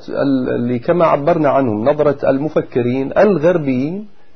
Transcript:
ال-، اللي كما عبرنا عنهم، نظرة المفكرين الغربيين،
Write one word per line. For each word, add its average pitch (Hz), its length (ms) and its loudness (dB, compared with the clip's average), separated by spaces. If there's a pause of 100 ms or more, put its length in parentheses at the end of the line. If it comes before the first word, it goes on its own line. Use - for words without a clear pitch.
ال-، 135 400 0
اللي 123 300 -2
كما 170 280 0
عبرنا 151 420 2
عنهم، 120 400 0
نظرة 147 420 0
المفكرين 135 880 -2
الغربيين، 165 920 2 (280)